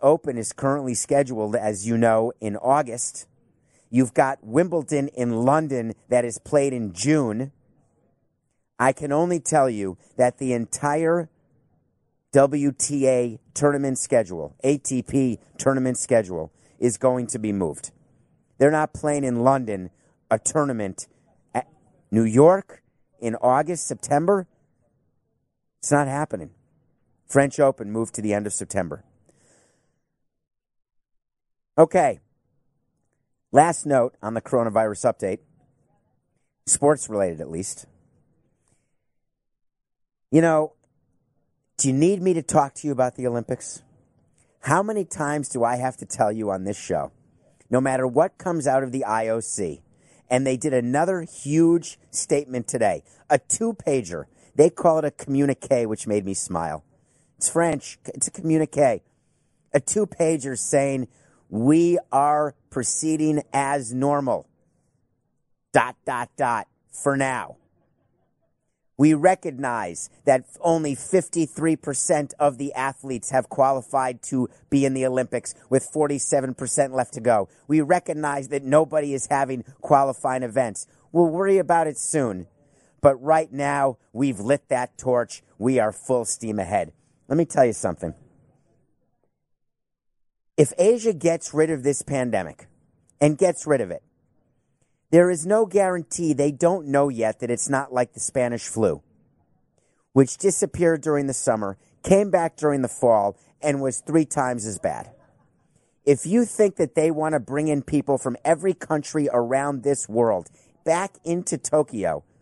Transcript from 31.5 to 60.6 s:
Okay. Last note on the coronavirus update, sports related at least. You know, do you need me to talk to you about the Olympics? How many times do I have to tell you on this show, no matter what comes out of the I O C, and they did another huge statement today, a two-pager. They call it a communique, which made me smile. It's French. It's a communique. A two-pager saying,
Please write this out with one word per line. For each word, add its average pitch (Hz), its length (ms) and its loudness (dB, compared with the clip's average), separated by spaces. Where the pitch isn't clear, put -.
Okay. 156 420 4
Last 156 360 4
note 127 340 2
on 110 140 -6
the 113 80 -4
coronavirus 113 680 0
update, 98 280 -4
sports 147 420 0
related 95 320 -2
at 71 100 -10
least. 85 360 -10
You 156 120 6
know, 156 320 2
do 139 100 0
you 131 60 2
need 175 260 2
me 180 140 2
to 165 80 -4
talk 139 320 0
to - 120 -10
you 147 60 -2
about 127 220 0
the 127 120 -6
Olympics? 120 560 -6
How 160 200 2
many 208 220 -4
times 147 440 -4
do 117 160 -2
I 120 120 0
have 127 220 -4
to - 60 -14
tell 107 280 0
you 110 180 -4
on 95 140 -4
this 98 120 -6
show, 73 360 -6
no 123 100 2
matter 131 260 0
what 143 300 2
comes 170 300 -4
out 135 160 2
of 127 100 -6
the 131 120 -4
I 110 240 -2
O 113 120 -2
C, 85 440 -6
and 127 160 2
they 131 100 0
did 143 160 -4
another 143 500 0
huge 165 760 0
statement 127 560 -4
today, 101 380 0
a 143 100 4
two-pager. 135 840 -4
They 160 160 6
call 165 280 2
it 156 60 -2
a 143 60 -2
communique, 135 760 -2
which 107 200 -6
made 104 180 0
me 98 100 -4
smile. 82 500 -6
It's - 140 -4
French. 160 560 -2
It's - 220 -6
a - 20 -20
communique. 147 720 0
A 143 80 4
two-pager 160 760 -2
saying, 135 520 -2